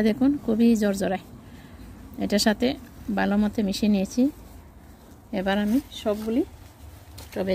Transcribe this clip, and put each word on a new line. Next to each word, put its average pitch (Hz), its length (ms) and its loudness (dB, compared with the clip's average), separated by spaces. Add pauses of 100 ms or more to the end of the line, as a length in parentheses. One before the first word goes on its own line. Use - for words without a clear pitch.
দেখুন, 254 220 2 (140)
খুবই 233 240 4 (140)
জরজরায়, 196 420 0 (1000)
এটার 202 220 2
সাথে 226 220 2 (500)
ভালো 196 240 2
মতো 208 160 -2 (100)
মিশিয়ে 208 260 2
নিয়েছি। 196 280 0 (1160)
এবার 190 260 0
আমি 214 140 2 (240)
সবগুলি 220 400 0 (880)
টবে 190 220 -2